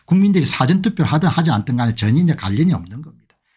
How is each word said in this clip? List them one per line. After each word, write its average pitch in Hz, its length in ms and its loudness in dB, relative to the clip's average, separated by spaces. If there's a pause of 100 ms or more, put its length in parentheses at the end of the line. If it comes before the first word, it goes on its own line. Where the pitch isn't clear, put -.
국민들이 190 380 2
사전투표를 175 680 0
하든 165 180 2
하지 165 220 0
않든 120 260 -2
간에 117 160 0
전혀 117 300 0
이제 165 120 2
관련이 131 380 -2
없는 95 300 -8
겁니다. - 320 -20 (220)